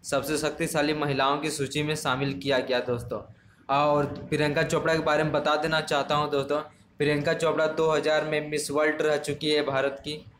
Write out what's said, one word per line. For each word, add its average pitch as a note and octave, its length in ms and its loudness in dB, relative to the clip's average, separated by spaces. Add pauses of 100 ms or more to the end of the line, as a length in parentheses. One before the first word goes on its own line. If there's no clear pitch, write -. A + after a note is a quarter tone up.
सबसे C#3+ 340 -2
शक्तिशाली D3+ 560 0
महिलाओं C3+ 440 2
की D3+ 140 -4
सूची D3 320 -2
में D3+ 120 -2
शामिल C#3 380 0
किया C3+ 260 0
गया B2 200 0
दोस्तों। A#2+ 400 -4 (560)
और D3 300 4
प्रियंका D3+ 580 -2
चोपड़ा D#3+ 300 2
के E3 60 2
बारे D#3 240 2
में D3+ 80 0
बता D3 240 2
देना D#3 260 0
चाहता D3 340 0
हूँ D3 160 0
दोस्तों, C#3+ 280 0 (380)
प्रियंका D3 360 2
चोपड़ा D#3 340 2
दो D#3+ 240 2
हज़ार D#3 320 2
में D3+ 280 -4
मिस D3 200 -4
वर्ल्ड D3+ 300 2
रह D3+ 160 2
चुकी D3 340 -2
है D3 140 2
भारत C#3 340 0
की। D3+ 260 -10 (140)